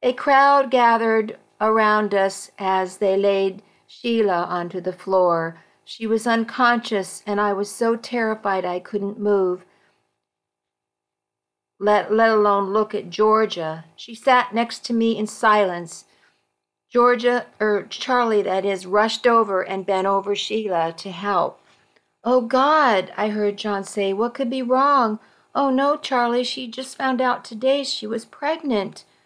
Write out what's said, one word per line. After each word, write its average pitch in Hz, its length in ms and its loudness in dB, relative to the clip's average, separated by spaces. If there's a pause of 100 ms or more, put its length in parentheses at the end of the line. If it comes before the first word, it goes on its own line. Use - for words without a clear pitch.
A 247 120 0
crowd 277 560 4
gathered 226 680 2 (220)
around 214 540 2
us 196 460 -2
as 190 380 -2
they 196 200 2
laid 196 460 0 (240)
Sheila 214 560 0
onto 175 380 -6
the 180 120 -6
floor. 175 680 0 (240)
She - 240 -12
was 220 200 0
unconscious, 226 960 0
and 202 140 -2
I 208 140 2
was 202 160 -4
so 226 260 -2
terrified 220 680 -4
I 180 140 -4
couldn't 202 400 -8
move, 196 460 0 (2250)
let, 208 320 2
let 220 180 4
alone 202 420 2
look 214 240 0
at 185 140 -6
Georgia. 208 760 0 (100)
She - 200 -20
sat 247 380 2
next 233 320 -4
to - 80 -6
me 226 240 2
in 214 100 -4
silence. 196 760 0 (840)
Georgia, 247 580 2 (120)
er, 208 300 0
Charlie, 240 540 0
that 185 200 -2
is, 190 220 -4
rushed 208 420 0
over 214 340 2
and 190 240 -6
bent 190 220 0
over 196 280 0
Sheila 190 640 -2
to 196 140 -14
help. 180 480 -2 (640)
Oh, 254 180 2
God, 262 760 2
I 208 120 -2
heard 208 280 -2
John 202 260 -4
say, 196 300 -2
what 226 200 -2
could 262 160 -4
be 262 120 -4
wrong? 254 580 2 (340)
Oh, 277 160 0
no, 277 280 2
Charlie, 247 460 -2
she 254 240 -8
just 254 300 -14
found 262 240 -2
out 254 220 0
today 262 400 -2
she 262 240 -8
was 220 180 -6
pregnant. 285 800 -4 (220)